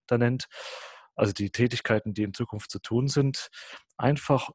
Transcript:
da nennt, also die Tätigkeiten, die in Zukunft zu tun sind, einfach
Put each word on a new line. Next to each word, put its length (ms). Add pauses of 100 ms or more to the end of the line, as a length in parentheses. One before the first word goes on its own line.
da 100
nennt, 300 (680)
also 180
die 180
Tätigkeiten, 640
die 100
in 100
Zukunft 380
zu 80
tun 300
sind, 400 (480)
einfach 580